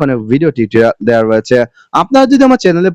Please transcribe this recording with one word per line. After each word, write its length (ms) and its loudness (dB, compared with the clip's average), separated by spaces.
অনেক 140 -2
ভিডিও 260 0
টিউটোরিয়াল 360 0
দেওয়া 160 0
রয়েছে। 340 0
আপনারা 320 2
যদি 160 2
আমার 160 0
চ্যানেলে 300 0